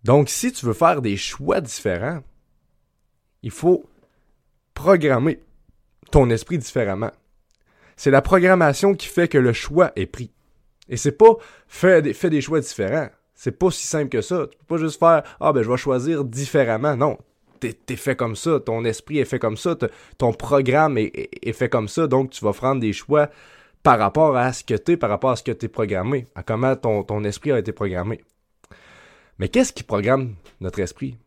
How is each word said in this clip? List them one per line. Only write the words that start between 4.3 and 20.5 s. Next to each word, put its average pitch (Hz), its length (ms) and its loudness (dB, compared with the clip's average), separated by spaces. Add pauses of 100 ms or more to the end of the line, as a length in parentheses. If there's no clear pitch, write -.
programmer 151 680 2 (680)
ton 131 200 6
esprit 117 280 -2
différemment. 110 540 -4 (880)
C'est - 120 0
la 135 120 6
programmation 185 760 4
qui - 120 -14
fait 175 200 0
que 151 100 0
le 123 140 4
choix 151 460 0
est 95 80 -4
pris. - 260 -16 (560)
Et 123 80 -8
c'est 143 160 -2
pas 220 240 8 (320)
fais 175 340 4
des, 143 120 -4
fais - 160 -2
des 156 100 0
choix 151 220 -2
différents. 117 480 -4 (260)
C'est - 160 -6
pas 175 200 0
si - 140 -10
simple 151 220 -4
que 117 140 -2
ça. 170 260 -4
Tu - 120 -20
peux 165 180 -6
pas - 0 -
juste 156 220 -4
faire, « 165 220 6 (200)
Ah, 156 100 2
ben, 147 120 2
je 110 60 -4
vais 123 60 0
choisir 139 480 -2
différemment. » 131 760 -2
Non. 135 200 0 (420)
T'es, 120 140 -8
t'es - 240 -12
fait 131 180 -4
comme 113 220 -4
ça. 156 240 -2
Ton 113 240 -6
esprit 139 340 -4
est - 60 0
fait 131 120 -6
comme 110 200 -2
ça. 170 180 -4
T-, - 140 -4 (280)
ton 120 140 0
programme 139 680 0